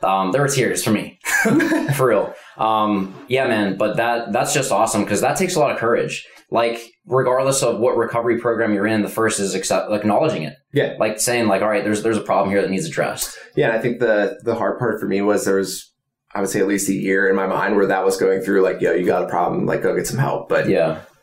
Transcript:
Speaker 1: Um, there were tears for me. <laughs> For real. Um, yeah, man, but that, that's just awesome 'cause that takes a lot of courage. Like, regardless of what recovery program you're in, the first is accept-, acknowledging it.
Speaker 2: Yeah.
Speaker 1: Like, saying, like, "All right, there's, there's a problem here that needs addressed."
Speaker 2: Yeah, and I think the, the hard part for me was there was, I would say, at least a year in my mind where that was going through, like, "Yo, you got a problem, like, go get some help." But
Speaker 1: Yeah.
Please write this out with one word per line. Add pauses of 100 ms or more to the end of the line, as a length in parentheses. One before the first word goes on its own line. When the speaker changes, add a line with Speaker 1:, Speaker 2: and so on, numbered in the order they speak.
Speaker 1:
Um,
there
were
tears
for
me. (240)
<laughs>
For
real. (240)
Um, (140)
yeah,
man,
but
that,
that's
just
awesome
'cause
that
takes
a
lot
of
courage. (240)
Like, (240)
regardless
of
what
recovery
program
you're
in,
the
first
is
accept-,
acknowledging
it. (180)
Speaker 2:
Yeah.
Speaker 1:
Like,
saying,
like,
"All
right,
there's,
there's
a
problem
here
that
needs
addressed." (180)
Speaker 2:
Yeah,
and
I
think
the,
the
hard
part
for
me
was
there
was, (420)
I
would
say,
at
least
a
year
in
my
mind
where
that
was
going
through,
like,
"Yo,
you
got
a
problem,
like,
go
get
some
help."
But
Speaker 1:
Yeah. (220)